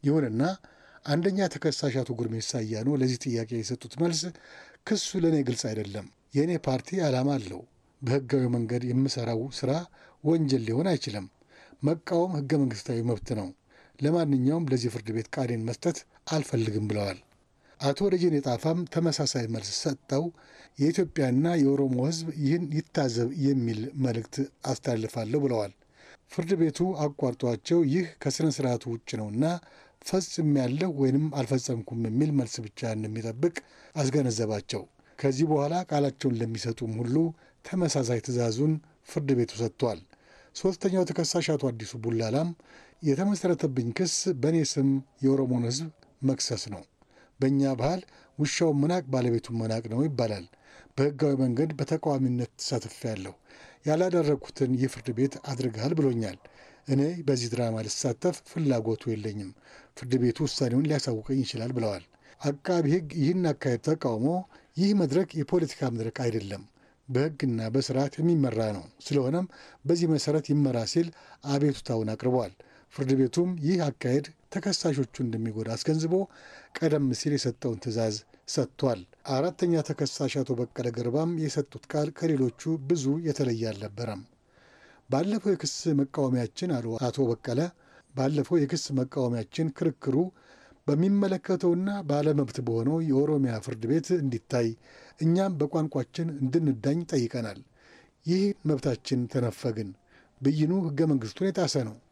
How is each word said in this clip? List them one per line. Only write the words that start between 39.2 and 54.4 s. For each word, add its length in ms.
ቤቱ 240
ሰጥቷል። 440
ሦስተኛው 500
ተከሳሽ 420
አቶ 180
አዲሱ 320
ቡላላም 500
«የተመሠረተብኝ 880
ክስ 240
በእኔ 300
ስም 240
የኦሮሞን 440
ሕዝብ 240
መክሰስ 460
ነው። 140
በእኛ 220
ባህል 260
ውሻውን 400
መናቅ 280
ባለቤቱን 500
መናቅ 320
ነው 140
ይባላል። 420
በሕጋዊ 440
መንገድ 380
በተቃዋሚነት 800
ተሳትፌያለሁ። 800
ያላደረግኩትን 880